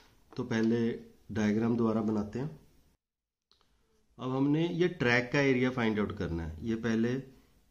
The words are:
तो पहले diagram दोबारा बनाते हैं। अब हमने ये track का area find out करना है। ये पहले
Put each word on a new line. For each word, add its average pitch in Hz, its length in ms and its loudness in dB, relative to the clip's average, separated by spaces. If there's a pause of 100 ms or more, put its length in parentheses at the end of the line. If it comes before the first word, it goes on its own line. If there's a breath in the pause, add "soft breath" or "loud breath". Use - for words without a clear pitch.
(320 loud breath)
तो 127 140 -8
पहले 113 340 2 (520)
diagram 107 460 0
दोबारा 113 260 2
बनाते 104 360 -2
हैं। 147 100 -6 (1700)
अब 127 180 -4
हमने 147 340 2
ये 180 200 2
track 123 440 2
का 147 80 4
area 127 300 4
find 113 280 0
out 95 180 -2
करना 82 260 -4
है। 80 220 -10
ये 113 160 0
पहले 117 400 0 (500 loud breath)